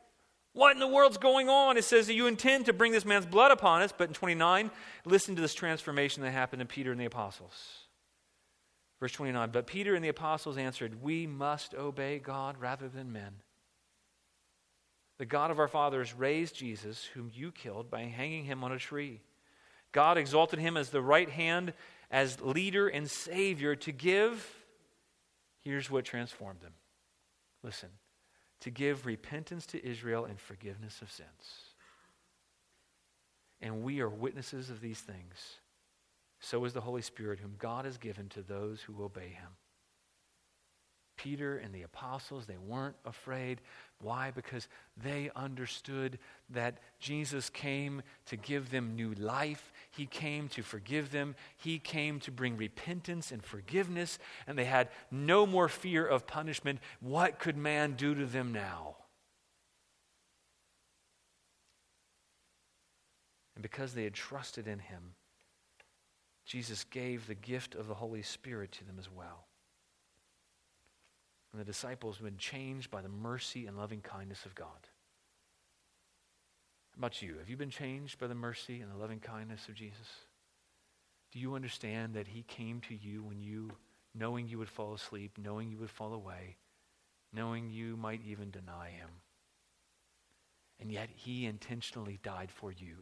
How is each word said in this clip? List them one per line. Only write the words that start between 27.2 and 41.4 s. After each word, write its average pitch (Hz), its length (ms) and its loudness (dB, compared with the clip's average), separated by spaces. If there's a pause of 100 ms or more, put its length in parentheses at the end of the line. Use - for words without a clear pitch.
Listen, 104 260 -10 (720)
"To 123 100 -8
give 135 340 0
repentance 151 600 -6
to - 200 -8
Israel 117 380 -2
and 104 160 -10
forgiveness 104 640 -14
of 107 100 -16
sins. - 600 -20 (1900)
And 110 240 -6
we 139 160 -2
are 120 80 2
witnesses 127 640 -6
of 117 100 -12
these 110 220 -8
things. 92 560 -16 (840)
So 120 240 -2
is 123 80 0
the 123 80 -6
Holy 120 220 -4
Spirit, 104 400 -8
whom 101 160 -12
God 117 260 -6
has 131 140 -8
given 104 320 -10
to 104 120 -12
those 101 420 -8
who 101 200 -10
obey 95 240 -10
him." 90 300 -18 (1600)
Peter 139 400 -4